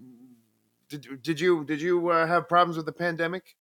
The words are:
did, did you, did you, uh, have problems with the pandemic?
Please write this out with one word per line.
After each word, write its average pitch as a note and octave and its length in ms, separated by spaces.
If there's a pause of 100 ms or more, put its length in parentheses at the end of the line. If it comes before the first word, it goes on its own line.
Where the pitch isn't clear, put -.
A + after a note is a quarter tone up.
(880)
did, C#3 320
did D3 180
you, E3+ 240
did D3 180
you, F3 280
uh, E3 160
have E3 240
problems F3 280
with D#3+ 80
the D#3 60
pandemic? E3+ 640 (120)